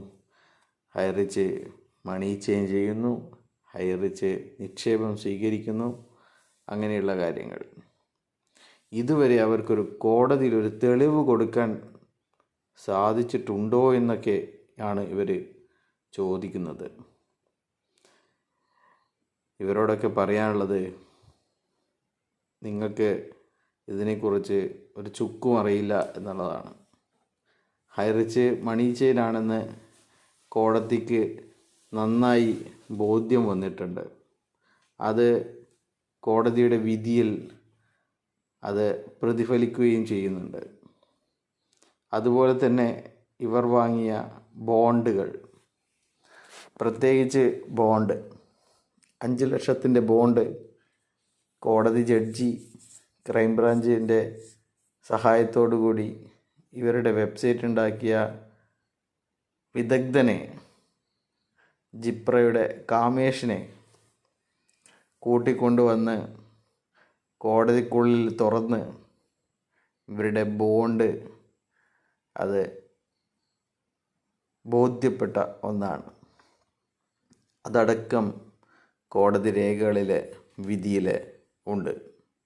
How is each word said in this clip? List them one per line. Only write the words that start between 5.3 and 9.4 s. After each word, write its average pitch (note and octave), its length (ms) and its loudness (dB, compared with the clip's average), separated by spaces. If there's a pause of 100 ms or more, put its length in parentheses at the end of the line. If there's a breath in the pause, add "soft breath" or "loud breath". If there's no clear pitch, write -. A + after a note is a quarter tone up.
അങ്ങനെയുള്ള G#2 500 -4
കാര്യങ്ങൾ. C2+ 440 -6 (1300 soft breath)
ഇതുവരെ B2 500 4